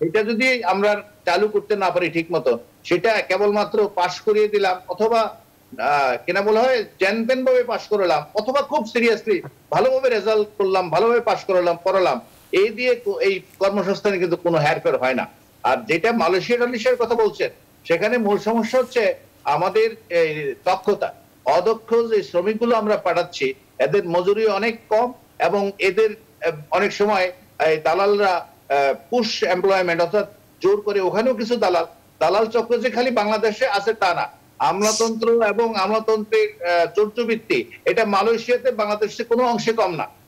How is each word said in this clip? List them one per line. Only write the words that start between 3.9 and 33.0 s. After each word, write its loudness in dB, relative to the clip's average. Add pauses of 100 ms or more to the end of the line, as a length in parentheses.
pass -2
করিয়ে 2
দিলাম 0
অথবা, 0 (420)
আহ, 2 (100)
কেনা -2
বলা 2
হয়, 2
জ্যানতেন -2
ভাবে 4
pass -6
করালাম 0
অথবা -2
খুব -4
seriously 0 (300)
ভালোভাবে 2
result 0 (100)
করলাম, 0
ভালোভাবে 2
pass -2
করালাম, 2
পড়ালাম, 2 (300)
এই 4
দিয়ে 0
কো-, -4
এই 0 (200)
কর্মসংস্থানে 0
কিন্তু 0
কোনো 0
হেরফের 0
হয় 0
না। -4 (360)
আর 2
যেটা 0
মালয়েশিয়া 0
টালয়েশিয়ার 0
কথা 0
বলছেন, 0 (340)
সেখানে 0
মূল 0
সমস্যা 0
হচ্ছে 0 (280)
আমাদের 0 (200)
এই 0 (100)
দক্ষতা। 0 (320)
অদক্ষ 0 (140)
যে 2
শ্রমিকগুলো 0
আমরা 0
পাঠাচ্ছি, -2 (260)
এদের 2
মজুরি 2
অনেক -2 (100)
কম 0 (260)
এবং 0
এদের, 2 (380)
আহ, -2 (200)
অনেক 0
সময় 0 (360)
এই 2
দালালরা, 2
আহ, -2 (160)
push -2
employment, 2
অর্থাৎ 0 (300)
জোর 2
করে, -2
ওখানেও 0
কিছু -2
দালাল, 0 (340)
দালাল 2
চক্র -2
যে -2
খালি -2